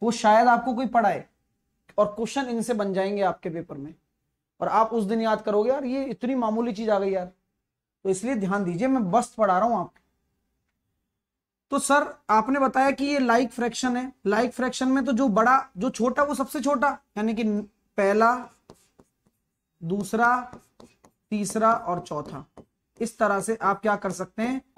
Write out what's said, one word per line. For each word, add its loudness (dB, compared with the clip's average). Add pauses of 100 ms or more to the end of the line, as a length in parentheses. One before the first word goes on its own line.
वो 2
शायद 6
आपको 2
कोई -2
पढ़ाए 2 (760)
और 4
क्वेश्चन -4
इनसे -2
बन -2
जाएंगे 0
आपके -2
पेपर -10
में, -14 (680)
और -2
आप 2
उस 0
दिन -2
याद 0
करोगे, 2
"यार -2
ये -4
इतनी -4
मामूली -2
चीज -4
आ 2
गई 0
यार।" -2 (800)
तो -2
इसलिए -2
ध्यान -2
दीजिए, -2
मैं 0
बस 0
पढ़ा 4
रहा 2
हूं 0
आपको। -10 (1700)
तो 0
सर 2 (160)
आपने 2
बताया 2
कि -2
ये 0
लाइक 2
फ्रैक्शन -4
है, -8 (140)
लाइक 2
फ्रैक्शन -2
में 2
तो -2
जो 2
बड़ा, 4
जो -2
छोटा 0
वो 0
सबसे -6
छोटा, 0 (200)
यानी -2
कि -2 (540)
पहला, 4 (1500)
दूसरा, 0 (1040)
तीसरा 2
और -4
चौथा, -10 (560)
इस -6
तरह 2
से -4
आप 0
क्या 0
कर -4
सकते -8
हैं, -4 (160)